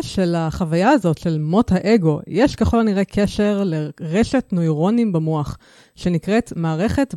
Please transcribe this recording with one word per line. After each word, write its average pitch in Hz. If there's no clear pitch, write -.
שלחוויה 170
הזאת 185
של 165
מות 160
האגו, 180
יש 233
ככל 226
הנראה 202
קשר 202
לרשת 165
נוירונים 180
במוח, 156
שנקראת 180
מערכת 170